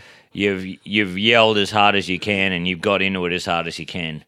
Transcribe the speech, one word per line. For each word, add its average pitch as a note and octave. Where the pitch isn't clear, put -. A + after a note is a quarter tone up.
you've, F#2+
you've F#2+
yelled A2
as F#2+
hard G#2
as F#2
you F2+
can G2
and F2
you've F2+
got G2+
into F#2+
it F2
as F2+
hard E2+
as E2
you D#2+
can. D#2+